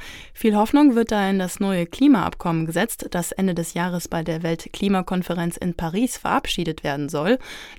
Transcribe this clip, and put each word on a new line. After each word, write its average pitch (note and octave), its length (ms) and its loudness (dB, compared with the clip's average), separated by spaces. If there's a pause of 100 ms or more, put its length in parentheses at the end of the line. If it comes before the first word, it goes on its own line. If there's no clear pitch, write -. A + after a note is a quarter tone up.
(360)
Viel G#3+ 200 2
Hoffnung C4 380 6
wird A#3 180 2
da G3+ 160 2
in G3 120 2
das F3+ 200 -4
neue F#3+ 280 0
Klimaabkommen F3 800 2
gesetzt, F3 420 -2
das F3 220 -4
Ende F#3+ 240 0
des E3+ 180 -4
Jahres F3 340 -4
bei E3 160 -4
der E3 200 -4
Weltklimakonferenz F3+ 1120 -2
in F3 160 -4
Paris F3+ 440 -2
verabschiedet - 680 -2
werden C#3+ 260 -2
soll. E3+ 300 0 (400)